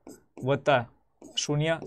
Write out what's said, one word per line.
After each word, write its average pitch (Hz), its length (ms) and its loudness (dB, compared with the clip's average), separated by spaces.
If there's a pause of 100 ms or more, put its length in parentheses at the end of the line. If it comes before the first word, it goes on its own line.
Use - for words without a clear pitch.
(440)
વત્તા 139 360 2 (600)
શૂન્ય. 151 320 0 (120)